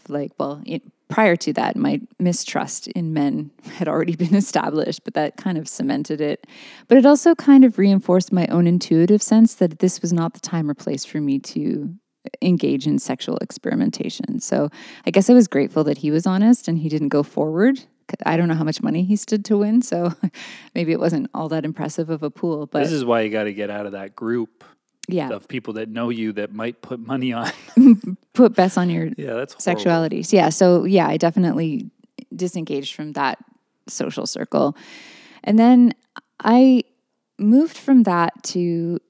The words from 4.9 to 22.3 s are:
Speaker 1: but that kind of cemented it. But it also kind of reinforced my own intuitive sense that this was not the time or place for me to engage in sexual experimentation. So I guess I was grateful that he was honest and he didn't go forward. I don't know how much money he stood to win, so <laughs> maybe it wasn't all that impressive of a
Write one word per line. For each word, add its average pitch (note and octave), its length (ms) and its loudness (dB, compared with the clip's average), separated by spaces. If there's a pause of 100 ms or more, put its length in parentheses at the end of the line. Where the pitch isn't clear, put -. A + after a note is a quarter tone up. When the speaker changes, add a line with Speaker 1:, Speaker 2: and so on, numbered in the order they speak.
Speaker 1:
but - 80 -14
that D3+ 240 -4
kind F3+ 200 -6
of D3+ 100 -8
cemented C#3+ 540 -6
it. D3 240 -6 (420)
But A#3+ 100 8
it B3+ 80 8
also D4 280 6
kind C#4 300 8
of A#3+ 160 4
reinforced F#3+ 540 2
my F3 140 2
own F3 200 2
intuitive F3 560 4
sense A3+ 320 4
that E3 240 -2
this - 220 0
was F3 100 -2
not E3 220 -2
the - 80 -20
time D#3+ 280 -4
or D3 40 -2
place - 320 -8
for D#3 160 -6
me C#3 180 -2
to D3 560 -6 (460)
engage C#3 440 0
in C#3+ 140 0
sexual - 380 -6
experimentation. - 1000 -6
So D3 300 -2 (360)
I F3 60 -4
guess G3 180 4
I B3 40 10
was B3 140 8
grateful C#3+ 380 0
that D3 140 -4
he D3 120 -2
was D#3+ 160 0
honest G#3 400 4
and E3 120 -2
he D#3 100 -4
didn't D3 200 -2
go C#3+ 140 0
forward. E3+ 560 -2 (460)
I D#3+ 120 -2
don't F3 120 0
know E3 60 -2
how D#3+ 100 -4
much D#3 160 -6
money E3+ 220 -2
he G3 120 0
stood G#3 300 -4
to G#3+ 120 0
win, G#3+ 260 0
so F3 300 -4 (300)
<laughs> - 320 -16
maybe E3 160 -2
it - 80 -2
wasn't E3 340 -2
all D#3 160 -8
that D#3+ 140 -4
impressive D#3 460 -8
of D#3 140 -6
a D3 80 -6